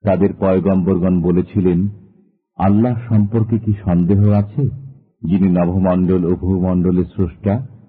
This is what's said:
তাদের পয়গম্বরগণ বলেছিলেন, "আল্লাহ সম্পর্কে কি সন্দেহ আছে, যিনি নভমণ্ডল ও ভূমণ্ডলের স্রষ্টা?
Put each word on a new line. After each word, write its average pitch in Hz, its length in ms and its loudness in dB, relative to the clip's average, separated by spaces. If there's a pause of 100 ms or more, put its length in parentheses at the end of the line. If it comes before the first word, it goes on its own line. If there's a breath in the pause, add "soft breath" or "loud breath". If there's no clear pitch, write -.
তাদের 92 360 0
পয়গম্বরগণ 92 840 2
বলেছিলেন, 90 640 0 (680)
"আল্লাহ 107 420 0 (100)
সম্পর্কে 110 500 0
কি 107 140 -2 (120)
সন্দেহ 98 460 2
আছে, 104 320 0 (600)
যিনি 92 260 0
নভমণ্ডল 90 760 0
ও 87 120 0
ভূমণ্ডলের 90 680 0
স্রষ্টা? 98 720 -4 (100)